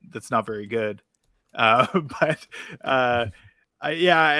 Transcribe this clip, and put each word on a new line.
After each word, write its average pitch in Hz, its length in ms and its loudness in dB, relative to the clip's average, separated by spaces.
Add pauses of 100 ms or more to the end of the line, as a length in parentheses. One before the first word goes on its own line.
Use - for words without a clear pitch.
(120)
that's - 180 -14
not 113 160 0
very 104 220 -8
good. 107 340 -4 (540)
Uh, 117 320 4 (140)
<laughs> 143 180 -8
but, 156 260 0 (380)
uh, 123 440 0 (540)
I, 147 100 -6
yeah, 165 280 4 (200)